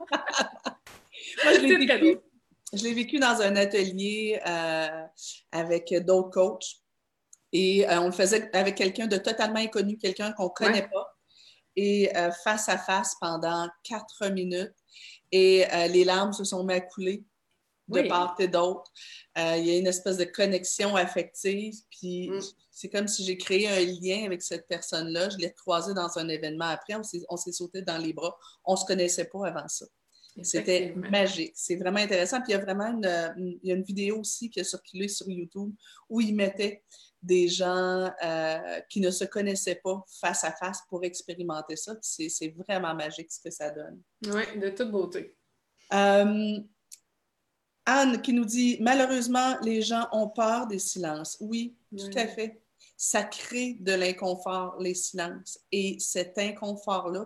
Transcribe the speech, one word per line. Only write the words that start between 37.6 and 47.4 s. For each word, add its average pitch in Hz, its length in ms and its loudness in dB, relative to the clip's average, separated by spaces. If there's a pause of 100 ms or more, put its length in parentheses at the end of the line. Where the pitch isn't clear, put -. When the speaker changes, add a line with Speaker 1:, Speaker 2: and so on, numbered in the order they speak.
Speaker 1:
euh, 165 560 -2 (100)
qui 208 100 -4
ne 180 120 4
se 185 140 -2
connaissaient 190 580 -2
pas 196 200 -2 (160)
face 185 240 0
à 214 80 -2
face 196 380 -8
pour 175 140 -6
expérimenter 170 720 -8
ça. 214 180 -10
Puis 220 100 -16
c'est, 160 260 -6
c'est 160 280 -6
vraiment 185 380 -4
magique 156 360 -8
ce - 100 -14
que 165 100 -14
ça 151 180 -8
donne. 160 320 -14 (240)
Speaker 2:
Oui, 214 340 -4
de 196 100 -2
toute 226 200 -4
beauté. 185 460 -4 (580)
Speaker 1:
Euh, 208 640 4 (1300)